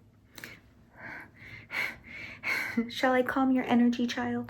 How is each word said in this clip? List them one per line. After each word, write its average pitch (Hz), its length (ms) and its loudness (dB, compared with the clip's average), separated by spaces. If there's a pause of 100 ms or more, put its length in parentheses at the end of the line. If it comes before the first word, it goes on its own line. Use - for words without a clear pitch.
(2750)
<sighs> - 20 -10
shall 254 240 2
I 254 80 6
calm 262 300 2
your 254 140 4
energy, 240 420 4
child? 240 420 -4